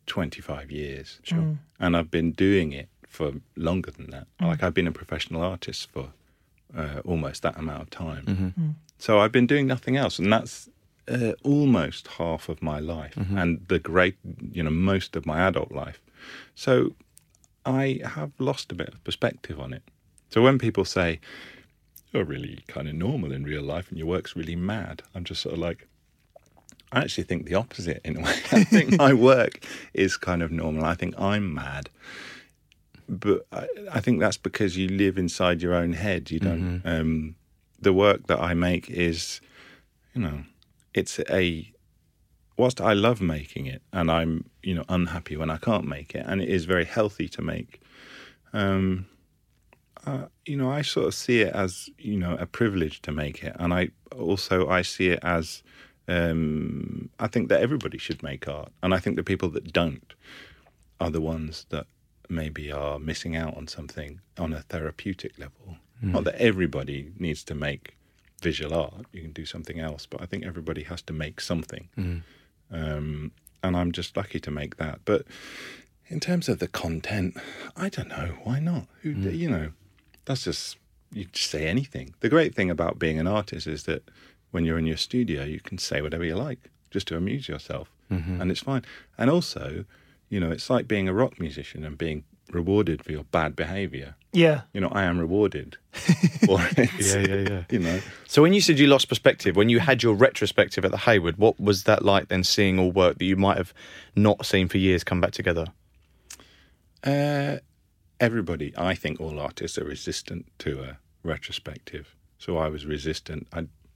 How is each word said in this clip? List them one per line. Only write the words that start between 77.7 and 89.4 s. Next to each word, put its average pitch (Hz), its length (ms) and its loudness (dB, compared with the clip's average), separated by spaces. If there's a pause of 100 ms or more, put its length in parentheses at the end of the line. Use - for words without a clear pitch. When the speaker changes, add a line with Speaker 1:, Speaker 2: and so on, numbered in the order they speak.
Speaker 1:
I 190 120 -4
don't - 200 -6
know. 85 340 -8
Why 127 160 -2
not? 156 280 -2 (160)
Who 151 120 -4
d-, 98 160 -2
Speaker 3:
Mm. 165 80 -4
Speaker 1:
you 170 120 0
know, 78 220 -2 (520)
that's 135 200 -4
just, - 320 -6 (360)
you 101 140 -10
just - 240 -4
say 76 180 -2
anything. 87 520 -4
The 120 80 2
great 151 260 4
thing 95 160 2
about 82 280 -2
being 80 220 0
an 82 80 0
artist 104 380 -2
is 78 180 -8
that 80 180 -4 (500)
when 82 120 0
you're 82 140 2
in 80 80 0
your 80 100 0
studio, 85 480 -2
you 76 160 -8
can - 180 -12
say - 240 -2
whatever 82 220 -4
you 80 120 -2
like, 139 340 -8 (200)
just - 180 -4
to 82 80 -4
amuse 107 320 -4
yourself. 71 400 -10 (220)
Speaker 3:
Mm-hmm. 90 300 -4
Speaker 1:
And 92 100 0
it's - 100 -2
fine. 135 240 -2 (340)
And 120 120 4
also, 160 540 -2 (440)